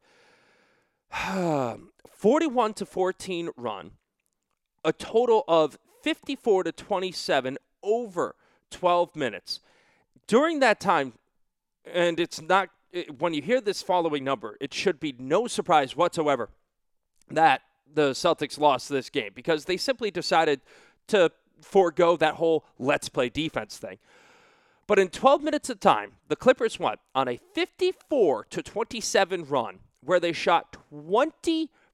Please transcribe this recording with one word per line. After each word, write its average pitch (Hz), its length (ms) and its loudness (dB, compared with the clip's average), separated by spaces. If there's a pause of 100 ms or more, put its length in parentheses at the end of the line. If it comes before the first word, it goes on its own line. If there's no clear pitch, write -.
(1120)
<sighs> 160 680 -2 (320)
Forty-one 240 680 2
to 190 100 -10
fourteen 180 720 -4
run, 104 340 -10 (920)
a 160 80 0
total 226 540 0
of 160 300 2 (240)
fifty-four 214 640 -2
to 165 80 -4
twenty-seven 165 840 -4 (260)
over 196 520 -4 (360)
twelve 175 440 0
minutes. 117 440 -6 (680)
During 294 320 2
that 233 200 4
time, 151 340 0 (720)
and 170 340 0
it's 165 220 -6
not, 180 280 0 (220)
it, 151 300 -10
when 170 120 0
you 147 80 -4
hear 240 200 -2
this 196 200 -4
following 165 440 0
number, 117 340 -6
it 139 140 -10
should 175 260 -2
be 139 180 -8
no 156 300 0
surprise 147 480 0
whatsoever 147 540 0 (800)
that 147 320 4 (320)
the 147 180 2
Celtics 151 480 -2
lost 143 300 2
this 135 200 -4
game 110 240 -6
because 147 320 -4
they 180 120 -2
simply 233 340 -4
decided 160 480 0 (480)
to 185 240 4 (300)
forego 175 560 4
that 156 180 0
whole 165 300 0 (120)
"let's 143 300 -2
play 127 220 -2
defense" 143 480 -6
thing. 98 200 -16 (880)
But 202 140 4
in 190 80 4
twelve 277 340 4
minutes 294 280 -4
of 226 100 -10
time, 107 340 2 (140)
the 151 80 -2
Clippers 247 440 0
went 127 200 -2 (160)
on 131 120 2
a 120 120 -6 (140)
fifty-four 285 960 0
to 170 120 -8
twenty-seven 196 840 -2
run 117 340 -4 (220)
where 175 180 0
they 170 140 0
shot - 440 0 (120)
twenty 269 800 -2 (240)